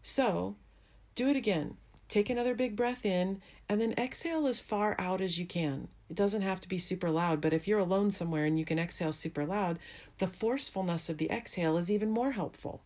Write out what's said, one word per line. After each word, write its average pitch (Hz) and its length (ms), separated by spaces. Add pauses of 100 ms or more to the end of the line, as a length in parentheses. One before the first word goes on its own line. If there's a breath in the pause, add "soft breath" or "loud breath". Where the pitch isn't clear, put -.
So, 196 540 (580 soft breath)
do 254 140
it 285 80
again. 196 400 (320)
Take 208 200
another 240 260
big 226 200
breath 240 300
in 190 360 (280 loud breath)
and 208 120
then 226 120
exhale 302 540
as 247 120
far 208 400
out 185 220
as 175 180
you 175 80
can. 151 420 (200)
It 175 80
doesn't 202 260
have 190 180
to - 80
be 185 100
super 180 320
loud, 165 300
but 160 120
if 160 160
you're 214 100
alone 196 320
somewhere 165 340
and 156 140
you 156 60
can 160 140
exhale 165 340
super 147 340
loud, 175 320 (400 loud breath)
the 190 80
forcefulness 185 840
of 156 100
the 160 120
exhale 170 480
is 175 120
even 208 200
more 247 220
helpful. - 540